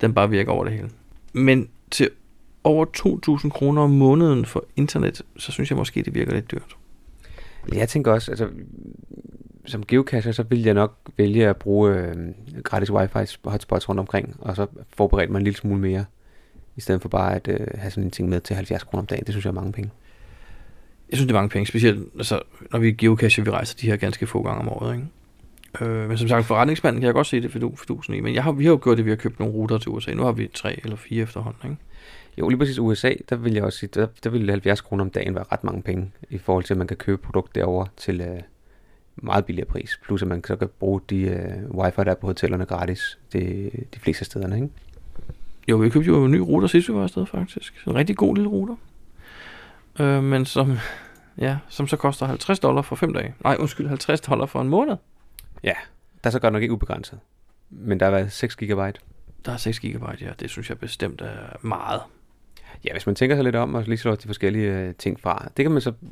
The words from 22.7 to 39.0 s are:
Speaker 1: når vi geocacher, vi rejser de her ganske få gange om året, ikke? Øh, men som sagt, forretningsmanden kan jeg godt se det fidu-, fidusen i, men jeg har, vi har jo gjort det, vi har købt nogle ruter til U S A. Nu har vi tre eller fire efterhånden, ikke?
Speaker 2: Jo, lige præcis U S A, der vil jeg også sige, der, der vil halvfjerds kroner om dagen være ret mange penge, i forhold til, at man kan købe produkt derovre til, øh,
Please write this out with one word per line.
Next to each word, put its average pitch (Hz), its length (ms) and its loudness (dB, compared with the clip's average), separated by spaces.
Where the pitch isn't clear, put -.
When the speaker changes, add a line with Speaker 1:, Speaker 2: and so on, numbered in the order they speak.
Speaker 1:
når 117 60 0
vi 117 140 6
geocacher, 110 520 4
vi 107 60 2
rejser 110 300 -2
de 117 60 -4
her 107 100 4
ganske 101 300 -2
få 107 160 -2
gange 107 180 -2
om 113 80 -4
året, 117 260 -4
ikke? 127 120 -6
Øh, 113 280 -2
men 113 100 0
som 113 100 2
sagt, 117 180 4
forretningsmanden 117 540 2
kan 127 60 2
jeg 120 80 4
godt 143 120 4
se 127 140 0
det 123 100 -4
fidu-, 120 260 -4
fidusen - 380 -8
i, 101 60 -4
men 113 140 -2
jeg 123 100 0
har, 160 80 2
vi 143 120 0
har 165 60 8
jo 156 120 6
gjort 120 140 6
det, 113 80 2
vi 110 60 2
har 107 60 2
købt 107 220 -4
nogle 107 160 -2
ruter 110 240 0
til 113 100 -6
U 110 120 -6
S 117 80 -8
A. - 60 -4
Nu 123 80 0
har 123 100 2
vi 110 220 -4
tre - 280 -6
eller 110 140 -8
fire 113 260 -4
efterhånden, 113 480 -8
ikke? 147 120 -10
Speaker 2:
Jo, 80 100 0
lige 123 100 4
præcis 135 200 0
U 113 160 2
S - 100 0
A, 127 80 4
der 120 80 0
vil 117 180 0
jeg 104 100 0
også - 140 -4
sige, 101 160 -8
der, 107 120 2
der 113 60 -2
vil 113 200 0
halvfjerds 101 300 2
kroner 101 240 -2
om 95 60 -4
dagen 95 240 -2
være 90 180 -6
ret - 120 -2
mange 95 180 -4
penge, 95 280 -4
i 98 80 -8
forhold 92 260 0
til, 98 100 -2
at 95 40 2
man 90 80 0
kan 95 100 -6
købe - 260 -2
produkt - 320 -2
derovre 92 320 0
til, 90 240 -4
øh, 87 200 -8